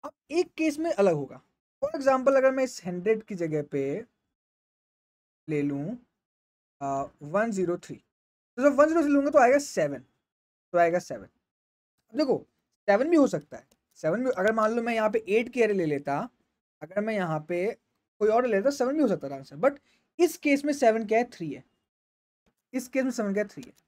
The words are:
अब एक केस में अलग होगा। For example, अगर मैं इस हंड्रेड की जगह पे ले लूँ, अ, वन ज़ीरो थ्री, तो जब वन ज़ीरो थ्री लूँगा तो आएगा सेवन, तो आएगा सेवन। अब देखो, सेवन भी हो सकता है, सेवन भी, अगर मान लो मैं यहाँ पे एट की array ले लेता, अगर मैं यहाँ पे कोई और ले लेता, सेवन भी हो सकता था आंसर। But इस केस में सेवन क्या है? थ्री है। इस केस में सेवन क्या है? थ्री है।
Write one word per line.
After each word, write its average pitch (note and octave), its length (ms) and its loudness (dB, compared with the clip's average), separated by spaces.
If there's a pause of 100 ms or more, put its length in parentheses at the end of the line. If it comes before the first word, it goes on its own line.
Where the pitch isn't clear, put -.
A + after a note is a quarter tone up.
अब D4 80 -16 (180)
एक F4 240 0
केस D4+ 240 -2
में E4 140 -2
अलग G3 220 4
होगा। C3+ 280 -8 (420)
For D#4 160 -6
example, C4 360 2
अगर C4 140 4
मैं C4 140 -2
इस - 220 -10
हंड्रेड F#3 360 -2
की - 120 -12
जगह D#3 280 -4
पे D3 440 -6 (1400)
ले D3+ 140 -2
लूँ, C#3+ 360 -6 (840)
अ, C#3 280 -6 (120)
वन G3 280 -2
ज़ीरो F3+ 280 -2
थ्री, - 180 -16 (600)
तो A#3+ 60 -4
जब C4+ 140 6
वन D4 100 6
ज़ीरो D#4+ 160 2
थ्री C#4+ 80 2
लूँगा C#4+ 200 2
तो D4+ 80 4
आएगा C4 200 6
सेवन, D3+ 400 -2 (760)
तो F3 60 2
आएगा E3+ 200 4
सेवन। A2 300 -10 (800)
अब A3+ 80 -8
देखो, C4 280 0 (440)
सेवन B3 200 2
भी F4 60 4
हो C#4 100 6
सकता D#3 300 -6
है, - 100 -20 (280)
सेवन G3 300 -4
भी, C4 60 -2
अगर G3 220 0
मान A3 180 0
लो A#3 120 -4
मैं A#3 120 -2
यहाँ G#3+ 160 2
पे A3+ 180 -2
एट A3+ 200 0
की B3 120 -4
array G#3 160 4
ले F3 100 0
लेता, C#3+ 420 -4 (540)
अगर D#3+ 180 -6
मैं A3 140 -4
यहाँ E3 340 -2
पे F3+ 300 -2 (400)
कोई G#3+ 100 2
और A#3+ 180 2
ले A3 100 0
लेता, A3 140 2
सेवन C4+ 240 -2
भी D#4 80 2
हो B3 60 4
सकता D3 220 -2
था C#3 40 -10
आंसर। C#3+ 220 -16
But B3+ 220 0 (400)
इस E4 180 2
केस C#4+ 280 0
में D4 80 -2
सेवन A3+ 340 2
क्या A3 120 2
है? B3 60 2
थ्री E3 280 -10
है। B2 120 -14 (1080)
इस B3 160 -8
केस C4 160 -2
में C4 60 -2
सेवन G#3 220 -4
क्या G#3 100 -2
है? G3+ 60 -6
थ्री - 180 -18
है। - 220 -20